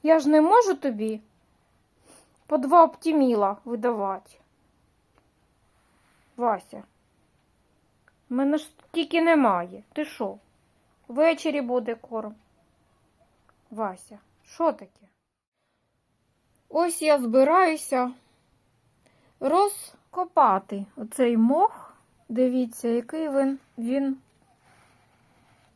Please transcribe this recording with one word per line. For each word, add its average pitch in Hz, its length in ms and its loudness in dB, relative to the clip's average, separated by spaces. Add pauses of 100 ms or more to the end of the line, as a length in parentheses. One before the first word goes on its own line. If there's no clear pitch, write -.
Я 320 160 4
ж 285 100 0
не 311 120 6
можу 392 340 4
тобі 220 460 -6 (1300)
по 302 100 0
два 294 260 6
оптіміла 254 800 0
видавати. 214 680 -6 (2000)
Вася, 214 460 -6 (1500)
в 262 40 -8
мене 277 240 0
ж 302 80 -10
стільки - 560 -6
немає. 208 640 0 (100)
Ти 302 120 -6
що? 208 320 -10 (680)
Ввечері 294 540 -2
буде 240 340 -6
корм. 220 400 -12 (1400)
Вася, 208 480 -10 (240)
що - 280 -2
таке? 208 360 -14 (1600)
Ось 339 320 -2
я 302 180 4
збираюся 269 920 2 (1300)
розкопати 285 1500 -2 (100)
оцей 240 420 -2
мох. 277 560 0 (360)
Дивіться, 247 580 -2
який 240 420 -4
він, 269 300 -2 (180)
він 269 400 -4 (1600)